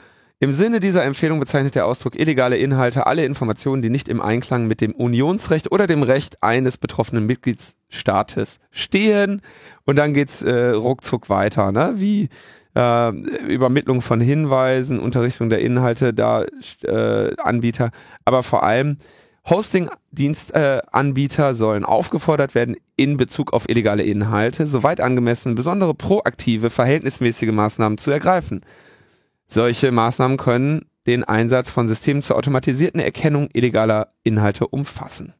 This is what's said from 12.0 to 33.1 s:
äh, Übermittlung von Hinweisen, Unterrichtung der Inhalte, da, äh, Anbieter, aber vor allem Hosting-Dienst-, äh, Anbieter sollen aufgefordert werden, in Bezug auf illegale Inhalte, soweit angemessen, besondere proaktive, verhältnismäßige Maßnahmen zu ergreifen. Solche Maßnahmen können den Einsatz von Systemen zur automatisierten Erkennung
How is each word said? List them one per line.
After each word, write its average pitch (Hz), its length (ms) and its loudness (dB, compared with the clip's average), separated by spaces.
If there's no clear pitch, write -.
äh, 117 400 2
Übermittlung 127 540 2
von 117 180 0
Hinweisen, 131 800 2
Unterrichtung 120 500 -2
der 110 120 0
Inhalte, 123 520 2
da, 113 300 2
äh, 110 540 0
Anbieter, 120 540 -2
aber 123 180 4
vor - 200 0
allem 135 340 0
Hosting-Dienst-, - 1040 -2
äh, 139 280 2
Anbieter 139 640 0
sollen 110 300 0
aufgefordert 147 720 0
werden, 120 200 0
in 143 180 2
Bezug 127 380 -2
auf - 160 -2
illegale 104 340 2
Inhalte, 107 640 0
soweit 143 320 -2
angemessen, 120 560 0
besondere 170 380 0
proaktive, 120 760 -2
verhältnismäßige 123 800 0
Maßnahmen 107 460 0
zu - 140 -4
ergreifen. 156 500 -2
Solche 120 440 0
Maßnahmen 123 460 2
können 135 480 0
den 120 180 0
Einsatz 120 460 0
von 120 180 -2
Systemen 139 360 -2
zur - 120 0
automatisierten 139 640 0
Erkennung 147 540 -2